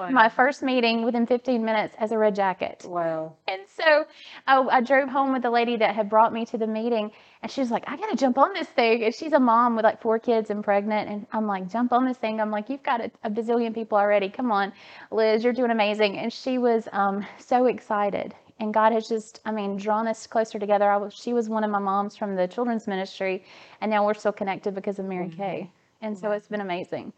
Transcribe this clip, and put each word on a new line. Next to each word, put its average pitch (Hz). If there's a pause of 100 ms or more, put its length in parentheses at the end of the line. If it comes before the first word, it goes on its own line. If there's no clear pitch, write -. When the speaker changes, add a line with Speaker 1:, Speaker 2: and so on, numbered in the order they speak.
(120)
Speaker 1:
my 254
Speaker 2:
Wow. 226
Speaker 1:
first 262
meeting 233
within 233
fifteen 240
minutes 220
as 214
a 226
red 214
jacket. 196
Speaker 2:
Wow. 160 (140)
Speaker 1:
And 285
so 311 (420)
I, 269
I 254
drove 269
home 269
with 262
the 247
lady 233
that 208
had 208
brought 220
me 233
to -
the 220
meeting, 220 (300)
and 214
she 277
was 240
like, 214
"I 277
gotta 403
jump 254
on 330
this 359
thing." 233
And 226
she's 320
a 302
mom 240
with, 214
like, 220
four 226
kids 226
and 208
pregnant. 208
And 208
I'm 220
like, 190
"Jump 240
on 247
this 254
thing." 220
I'm 214
like, 208
"You've 277
got 254
a, 220 (140)
a 233
bazillion 226
people 220
already. 202
Come 247
on, 196 (380)
Liz, 220
you're 247
doing 240
amazing." 214
And 220
she 254
was, 233
um, 196 (120)
so 254
excited. 208 (240)
And 214
God 220
has 220
just, 220
I 220
mean, 202
drawn 214
us 220
closer 220
together. 202
I 202
was, 202
she -
was 240
one 220
of 208
my 202
moms 202
from 202
the 180
children's 233
ministry, 190 (340)
and 208
now 208
we're 214
still 208
connected 196
because 196
of 190
Mary 185
Speaker 2:
Mm-hmm. 165
Speaker 1:
Kay. 185 (300)
And 214
so 208
Speaker 2:
Wow. 208
Speaker 1:
it's 208
been 208
amazing. 175